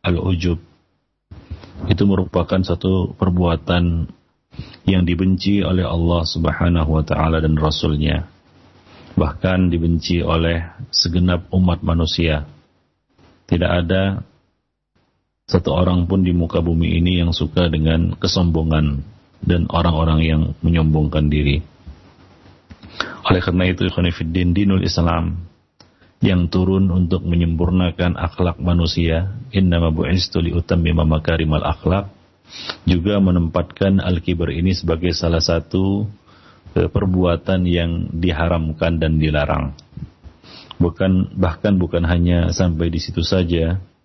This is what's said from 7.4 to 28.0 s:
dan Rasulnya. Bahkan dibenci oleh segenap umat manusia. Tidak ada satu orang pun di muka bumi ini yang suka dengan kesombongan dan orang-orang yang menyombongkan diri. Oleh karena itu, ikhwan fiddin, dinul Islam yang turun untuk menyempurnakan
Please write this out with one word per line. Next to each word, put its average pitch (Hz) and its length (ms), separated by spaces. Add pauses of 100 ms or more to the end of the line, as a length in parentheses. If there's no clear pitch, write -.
dan 78 160
Rasulnya. 78 640 (960)
Bahkan 92 480
dibenci 85 560
oleh 85 400 (280)
segenap 90 600
umat 90 320
manusia. 80 640 (1000)
Tidak 85 240
ada 95 520 (1200)
satu 78 280
orang 90 320
pun 95 160
di 90 80
muka 85 320
bumi 82 360
ini 90 200
yang 85 160
suka 85 320
dengan 80 480
kesombongan 78 880 (400)
dan 85 240
orang-orang 80 560
yang 78 180 (220)
menyombongkan 78 640
diri. 73 320 (1700)
Oleh 92 160
karena 90 240
itu, 92 200
ikhwan 87 280
fiddin, 87 400
dinul 98 280
Islam 85 640 (760)
yang 90 240
turun 95 420
untuk 90 380
menyempurnakan 85 880